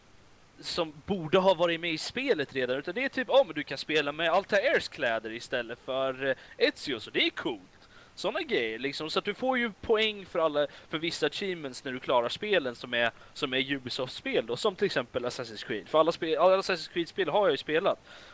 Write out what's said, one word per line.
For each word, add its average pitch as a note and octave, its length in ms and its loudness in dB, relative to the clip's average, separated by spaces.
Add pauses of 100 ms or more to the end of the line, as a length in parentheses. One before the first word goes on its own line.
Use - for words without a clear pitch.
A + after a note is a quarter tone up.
(600)
som D#3 320 -4 (120)
borde F3+ 320 0
ha F#3+ 160 6
varit E3 260 2
med E3+ 120 -4
i D#3 60 -2
spelet A3 560 -2
redan, B2+ 240 0
utan F3 180 -6
det B3 80 -2
är C4+ 60 0
typ, B3+ 220 -4
"Ja, C4 140 8
men D#3 100 -10
du D3 80 -4
kan C#3 140 -8
spela D3+ 340 0
med D#3+ 180 0
Altairs G3+ 600 2
kläder A2+ 420 -2
istället A#2 540 -6
för, C3 420 -2
eh, C3 80 2 (320)
Ezio, C#3 320 -4
så - 120 -14
det A#3 140 2
är E4+ 40 2
coolt." A#2 320 -6 (540)
Såna B3+ 260 -4
grejer, A#2+ 380 -2
liksom. C#3+ 300 -6
Så F#3+ 100 0
att - 60 -8
du G#3 80 -4
får B3+ 240 0
ju A#3+ 140 0 (100)
poäng G#3+ 440 0
för F#3 140 -4
alla, D3 280 2 (220)
för E3 80 -6
vissa D#3+ 280 -2
achievements D#3+ 580 -4
när C#3 80 -6
du B2+ 80 -6
klarar B2 300 2
spelen D#3+ 460 0
som B2 180 -10
är, A#2 180 4 (220)
som C3+ 200 -4
är C3+ 200 0
Ubisoft-spel C3+ 720 -2
då, A#2 120 -2
som G3+ 180 0
till G#3 100 0
exempel B2+ 400 -2
Assassin's A#2 400 -6
Creed. G#2 240 -6
För D3+ 100 4
alla D#3+ 120 6
spe-, D#3+ 280 0
alla F#3 180 8
Assassin's F#3 360 -2
Creed-spel E3+ 360 -2
har G3 160 4
jag E3+ 60 6
ju C#3 60 2
spelat. E3 420 0 (340)